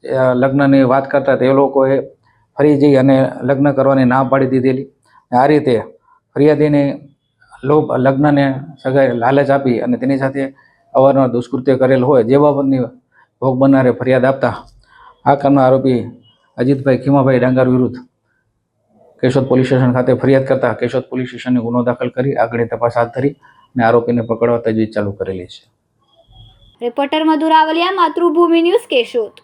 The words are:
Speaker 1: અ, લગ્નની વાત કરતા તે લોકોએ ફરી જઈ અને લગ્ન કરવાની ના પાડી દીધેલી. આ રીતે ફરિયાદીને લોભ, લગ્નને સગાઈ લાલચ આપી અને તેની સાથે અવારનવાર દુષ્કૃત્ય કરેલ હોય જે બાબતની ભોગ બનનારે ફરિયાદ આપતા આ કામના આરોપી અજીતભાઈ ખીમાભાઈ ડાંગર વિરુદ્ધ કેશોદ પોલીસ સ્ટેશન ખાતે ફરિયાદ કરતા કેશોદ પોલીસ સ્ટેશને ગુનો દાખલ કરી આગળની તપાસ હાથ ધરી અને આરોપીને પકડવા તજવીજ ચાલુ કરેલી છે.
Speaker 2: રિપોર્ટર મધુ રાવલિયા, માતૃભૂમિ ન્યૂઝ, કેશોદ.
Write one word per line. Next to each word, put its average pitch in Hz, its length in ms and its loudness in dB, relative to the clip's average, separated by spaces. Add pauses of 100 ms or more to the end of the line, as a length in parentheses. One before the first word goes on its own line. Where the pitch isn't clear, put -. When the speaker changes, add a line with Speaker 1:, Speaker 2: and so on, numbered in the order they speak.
(180)
Speaker 1:
અ, 127 160 2
લગ્નની 135 500 2
વાત 135 280 0
કરતા 135 240 0
તે 127 180 0
લોકોએ 135 460 0 (580)
ફરી 143 220 2
જઈ 143 160 4
અને 135 360 2 (100)
લગ્ન 139 300 0
કરવાની 135 340 0
ના 131 180 2
પાડી 135 220 0
દીધેલી. 131 420 -2 (520)
આ 135 60 4
રીતે 147 380 2 (520)
ફરિયાદીને 147 720 0 (560)
લોભ, 147 280 0
લગ્નને 135 640 0 (280)
સગાઈ 135 280 0
લાલચ 127 380 0
આપી 135 300 0
અને 120 180 -4
તેની 135 200 -2
સાથે 135 360 -6 (400)
અવારનવાર 135 340 4
દુષ્કૃત્ય 123 480 -2
કરેલ 131 280 0
હોય 127 200 2
જે 127 140 2
બાબતની 135 420 0 (640)
ભોગ 127 160 -2
બનનારે 131 340 2
ફરિયાદ 123 340 0
આપતા 131 420 -4 (580)
આ 139 100 2
કામના 139 300 2
આરોપી 131 400 2 (520)
અજીતભાઈ 127 400 0
ખીમાભાઈ 135 420 2
ડાંગર 127 300 2
વિરુદ્ધ 127 260 0 (1300)
કેશોદ 127 260 0
પોલીસ 127 180 2
સ્ટેશન 127 280 0
ખાતે 123 200 0
ફરિયાદ 135 340 0
કરતા 131 260 0
કેશોદ 123 300 -4
પોલીસ 127 240 -8
સ્ટેશને 120 320 -4
ગુનો 120 240 -2
દાખલ 123 260 -4
કરી 135 240 -4
આગળની 117 320 -2
તપાસ 117 320 -4
હાથ 117 180 0
ધરી 135 140 -2 (120)
અને - 420 -8
આરોપીને 117 380 0
પકડવા 117 360 -2
તજવીજ 110 360 -4
ચાલુ 104 180 -4
કરેલી 95 340 -8
છે. - 300 -20 (1080)
Speaker 2:
રિપોર્ટર 277 440 -2
મધુ 311 220 0
રાવલિયા, 320 440 2
માતૃભૂમિ 339 680 0
ન્યૂઝ, 359 280 0
કેશોદ. 226 420 -2 (120)